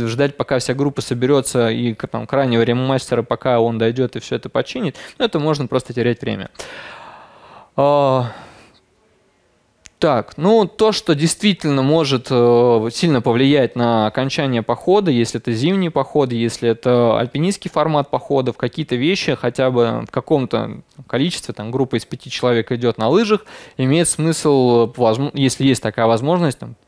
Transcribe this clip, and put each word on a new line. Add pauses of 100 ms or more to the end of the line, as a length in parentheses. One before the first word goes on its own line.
ждать,
пока
вся
группа
соберется
и
к-,
там,
крайнего
реммастера,
пока
он
дойдет
и
все
это
починит, (220)
ну,
это
можно
просто
терять
время. (1200)
А, (1700)
так,
ну,
то,
что
действительно
может,
э,
сильно
повлиять
на
окончание
похода,
если
это
зимние
походы,
если
это
альпинистский
формат
походов,
какие-то
вещи
хотя
бы
в
каком-то (260)
количестве,
там,
группа
из
пяти
человек
идет
на
лыжах, (320)
имеет
смысл,
э,
возм-,
если
есть
такая
возможность,
там, (120)